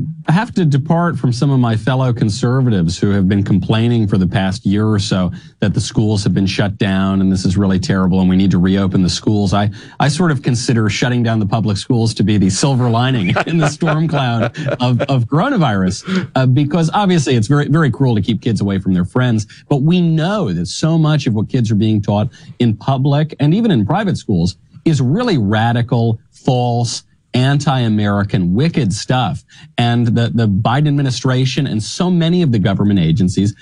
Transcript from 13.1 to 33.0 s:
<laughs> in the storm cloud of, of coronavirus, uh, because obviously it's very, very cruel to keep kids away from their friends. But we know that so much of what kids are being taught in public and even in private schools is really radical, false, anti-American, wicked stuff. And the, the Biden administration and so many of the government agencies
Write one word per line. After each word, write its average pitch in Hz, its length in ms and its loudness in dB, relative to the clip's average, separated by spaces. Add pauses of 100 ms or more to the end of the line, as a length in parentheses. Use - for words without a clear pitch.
<laughs> - 80 -2
in 165 120 0
the 160 100 2
storm 156 400 -2
cloud 120 480 -2 (240)
of, 123 220 2
of 127 240 0
coronavirus, 156 1080 0
uh, 131 100 2
because 147 480 2
obviously 175 420 2
it's 110 120 0
very, 143 220 2
very 151 220 2
cruel 127 240 0
to 101 60 0
keep 101 200 -2
kids 110 180 -2
away 98 180 -2
from 92 160 -2
their 87 120 0
friends. 117 420 0 (220)
But 139 140 0
we 175 180 2
know 165 500 0
that 85 140 -4
so 160 320 -2
much 151 300 2
of 110 60 0
what 104 140 -2
kids 113 240 -2
are 107 40 0
being 107 260 2
taught 104 260 0 (320)
in 117 160 2
public 143 640 -2
and 151 140 2
even 226 180 2
in 110 140 2
private 180 320 -2
schools 90 400 -2 (260)
is 156 160 2
really 175 380 0
radical, 113 840 0 (100)
false, 123 760 -2 (600)
anti-American, 104 920 0
wicked 147 400 0
stuff. 127 500 -2 (340)
And 120 300 2
the, 113 260 0
the 113 140 0
Biden 113 400 0
administration 131 800 0
and 107 140 -4
so - 300 -4
many 170 300 2
of 147 100 2
the 113 80 2
government 101 400 2
agencies 90 640 0